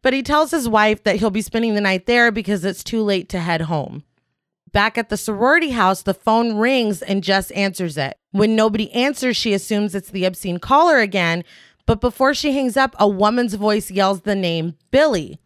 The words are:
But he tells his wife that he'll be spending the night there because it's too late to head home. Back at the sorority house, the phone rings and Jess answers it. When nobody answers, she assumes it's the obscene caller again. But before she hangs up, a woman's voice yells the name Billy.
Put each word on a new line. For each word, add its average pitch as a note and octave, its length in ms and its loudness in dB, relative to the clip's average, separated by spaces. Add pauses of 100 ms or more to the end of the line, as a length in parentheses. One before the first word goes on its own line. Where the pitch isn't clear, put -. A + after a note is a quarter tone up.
But B3+ 100 2
he C4+ 100 -2
tells D4+ 280 0
his C4 180 -2
wife G#3+ 360 2
that G3+ 120 2
he'll G#3 140 0
be G3+ 120 -4
spending A3+ 320 -2
the G#3 60 0
night F#3+ 260 0
there A#3+ 260 4
because G3 320 -4
it's F#3+ 180 -6
too A3+ 200 -4
late G3 280 -2
to F#3 100 -4
head E3 220 -2
home. D3+ 400 -4 (720)
Back G#3 260 0
at A3+ 100 -4
the G#3 80 -4
sorority C4+ 540 2
house, F#3+ 320 0
the F#3+ 120 -2
phone A3+ 420 0
rings A3+ 460 0
and G3 200 -2
Jess F#3+ 300 0
answers F#3 460 -4
it. C3+ 180 -6 (160)
When G#3+ 240 2
nobody A3 360 2
answers, B3+ 440 0
she G#3+ 160 -2
assumes G#3 420 -2
it's F#3+ 160 -8
the F#3 140 -4
obscene F3+ 340 -4
caller D4+ 400 4
again. F3+ 460 0 (420)
But A3+ 140 2
before C4 340 2
she D4 180 -2
hangs C4 240 0
up, C4+ 220 2
a G#3 100 4
woman's G#3 460 0
voice G#3 360 -2
yells F#3+ 320 0
the G3+ 140 -2
name E3 380 -2 (160)
Billy. A#3+ 560 2